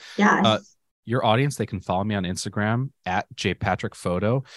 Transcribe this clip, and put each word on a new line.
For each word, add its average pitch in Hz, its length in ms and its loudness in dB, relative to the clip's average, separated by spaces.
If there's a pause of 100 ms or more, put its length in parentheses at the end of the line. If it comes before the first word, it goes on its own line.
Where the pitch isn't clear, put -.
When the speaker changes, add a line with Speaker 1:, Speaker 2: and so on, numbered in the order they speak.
(160)
Speaker 1:
Yes. 202 300 4
Speaker 2:
Uh, 107 120 4 (460)
your 117 200 0
audience, 131 320 2
they 107 100 -2
can 95 140 -6
follow 92 220 0
me 107 120 -2
on 98 100 0
Instagram 107 640 -2 (140)
at 92 220 -2 (100)
J 95 160 0
Patrick - 420 -2
Photo. 104 500 0 (120)